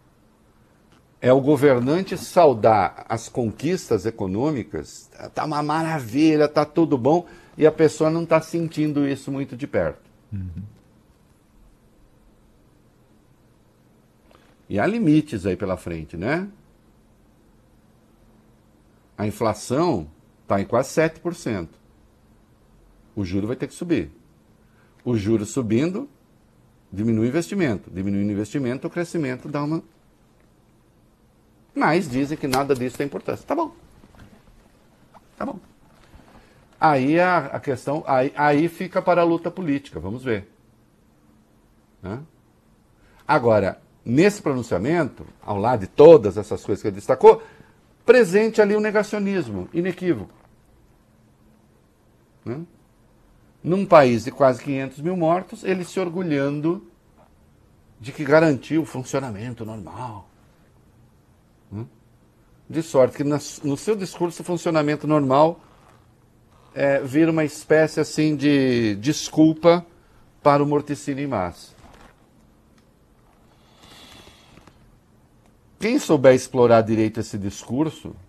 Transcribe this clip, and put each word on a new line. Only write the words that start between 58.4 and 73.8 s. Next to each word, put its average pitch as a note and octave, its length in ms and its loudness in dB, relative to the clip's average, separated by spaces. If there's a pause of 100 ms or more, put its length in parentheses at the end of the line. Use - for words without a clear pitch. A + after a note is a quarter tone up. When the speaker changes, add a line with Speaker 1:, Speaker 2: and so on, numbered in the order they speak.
Speaker 1:
o C#3+ 40 -4
funcionamento B2 800 -8
normal. G#2+ 640 -14 (1400)
Né? G#2 140 -10 (840)
De C#3+ 140 -6
sorte C3 360 2
que D3 60 -2
nas, C#3+ 380 -4
no C#3 140 -4
seu G#3+ 180 -2
discurso F3 480 -6
o - 20 -14
funcionamento D#3 600 -2
normal, D3+ 540 2 (1120)
é, C#3 260 2
vira C#3+ 300 2
uma D#3+ 140 2
espécie D3+ 560 2
assim D3+ 360 0
de B2+ 600 2
desculpa D#3 880 2 (580)
para C#3+ 200 4
o C#3+ 40 0
morticínio C#3+ 580 -4
em - 20 -8
massa. F#2+ 480 -6 (4000)